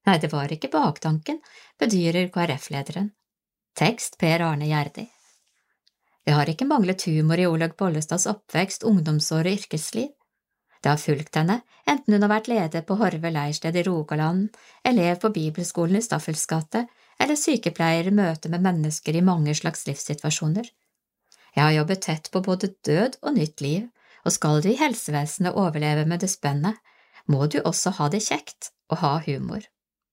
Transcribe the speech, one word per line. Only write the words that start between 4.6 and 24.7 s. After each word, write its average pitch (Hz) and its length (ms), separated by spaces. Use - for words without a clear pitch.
Gjerdi. 151 380
Det 147 80
har 147 160
ikke 247 160
manglet 190 400
humor 156 320
i 185 80
Olaug 165 320
Bollestads 165 480
oppvekst, 196 560
ungdomsår 160 640
og 196 140
yrkesliv. 220 480
Det 139 80
har 147 80
fulgt 151 360
henne, 175 260
enten 254 280
hun 208 80
har 208 80
vært 220 200
leder 165 360
på 196 120
Horve 170 320
leirsted 151 480
i 170 80
Rogaland, 165 640
elev 175 400
på 214 120
bibelskolen 170 640
i 226 40
Staffels 156 440
gate, 160 380
eller 294 200
sykepleier 170 680
i 196 80
møte 165 360
med 175 120
mennesker 156 520
i 170 80
mange 156 320
slags - 320
livssituasjoner. 151 800
Jeg 147 80
har 156 120
jobbet 175 300
tett 156 260
på 185 140
både 190 260
død 175 360
og 294 160
nytt 151 240
liv, 180 260
og - 120
skal 151 260
du 180 80
i 254 100